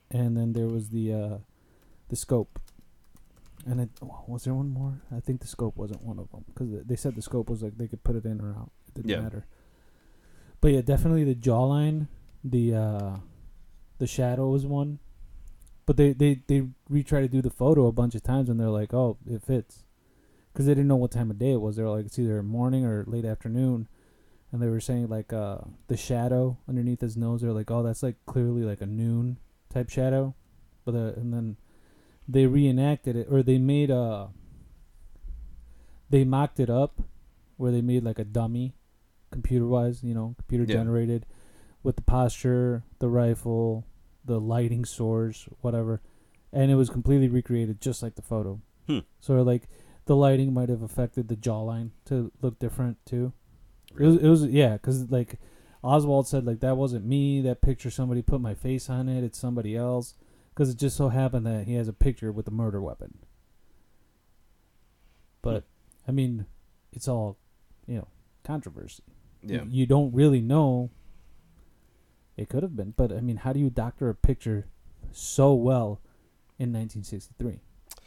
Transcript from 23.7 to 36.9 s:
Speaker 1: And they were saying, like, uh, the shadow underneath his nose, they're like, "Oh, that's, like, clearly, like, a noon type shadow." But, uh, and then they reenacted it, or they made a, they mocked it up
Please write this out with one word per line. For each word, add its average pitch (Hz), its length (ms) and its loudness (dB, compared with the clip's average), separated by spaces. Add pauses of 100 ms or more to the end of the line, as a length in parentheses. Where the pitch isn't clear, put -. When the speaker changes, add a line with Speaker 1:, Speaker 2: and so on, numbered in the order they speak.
Speaker 1:
And 120 120 -4
they 117 80 0
were 113 100 -2
saying, 120 280 -2
like, 110 260 -6
uh, 101 240 -6 (300)
the 120 100 -2
shadow 127 580 0 (100)
underneath 123 360 -2
his 113 160 -4
nose, 117 240 -2
they're 117 100 -2
like, 107 180 -4
"Oh, 117 120 -2
that's, 113 200 -4
like, 123 220 -4
clearly, 120 380 0
like, 104 180 -4
a 101 60 -8
noon 117 500 -2 (320)
type 127 220 -4
shadow." 135 440 0 (520)
But, 117 80 -2
uh, 113 260 -2
and 117 140 -4
then 113 240 -6 (680)
they 135 200 6
reenacted 135 680 2
it, 117 160 -4
or 135 120 6
they 131 160 6
made 143 320 4
a, 113 400 0 (1800)
they 135 160 6
mocked 135 360 0
it 120 100 0
up 131 320 0 (560)